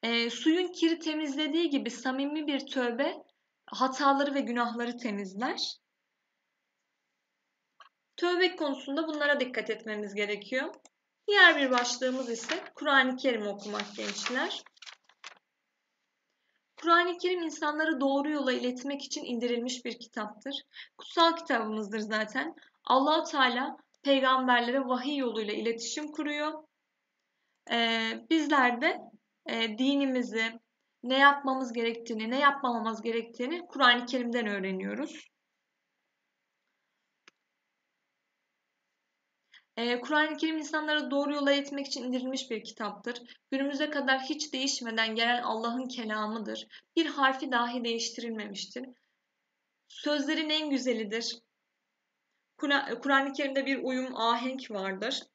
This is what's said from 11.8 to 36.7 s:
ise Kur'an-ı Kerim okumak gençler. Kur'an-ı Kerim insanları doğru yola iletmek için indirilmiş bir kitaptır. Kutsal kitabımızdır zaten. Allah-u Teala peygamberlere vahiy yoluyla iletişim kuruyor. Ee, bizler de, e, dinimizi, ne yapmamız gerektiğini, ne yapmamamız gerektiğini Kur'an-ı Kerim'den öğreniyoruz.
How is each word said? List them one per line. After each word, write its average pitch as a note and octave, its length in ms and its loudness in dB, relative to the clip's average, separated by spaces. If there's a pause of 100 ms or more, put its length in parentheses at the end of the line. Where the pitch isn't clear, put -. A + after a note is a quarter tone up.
ise D#4 340 -6 (100)
Kur'an-ı C4 420 4
Kerim A#3 300 0
okumak G#3 500 -6
gençler. A3+ 680 -4 (2250)
Kur'an-ı E4+ 360 4
Kerim F4+ 240 0
insanları D4+ 580 -2
doğru C#4 300 2
yola C4+ 220 0
iletmek B3 500 -4
için - 220 -8
indirilmiş A#3+ 600 -4
bir A3+ 140 -8
kitaptır. A3+ 560 -10 (440)
Kutsal E4 380 4
kitabımızdır A3 640 -4
zaten. G#3+ 560 -4 (300)
Allah-u D4+ 400 4
Teala C4+ 520 0 (260)
peygamberlere C4 800 4
vahiy B3+ 360 -2
yoluyla A3 380 -2
iletişim A#3 580 -4
kuruyor. D4+ 520 -4 (1040)
Ee, A3+ 600 0
bizler C#4+ 500 4
de, D#4+ 180 2 (480)
e, A3+ 320 -2
dinimizi, B3 840 0 (420)
ne B3+ 160 2
yapmamız C4+ 540 6
gerektiğini, A3+ 580 -2
ne B3+ 80 2
yapmamamız A#3+ 640 2
gerektiğini B3 640 -4
Kur'an-ı B3 400 4
Kerim'den A#3+ 400 -2
öğreniyoruz. G3 840 -4 (4000)